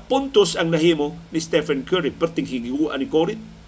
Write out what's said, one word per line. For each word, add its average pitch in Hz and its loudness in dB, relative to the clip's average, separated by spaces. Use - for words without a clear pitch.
puntos 226 2
ang 165 0
nahimo 156 2
ni 170 -4
Stephen 147 0
Curry. 175 0
Perting 151 -2
higuan 135 -2
ni 135 -2
Curry, 160 0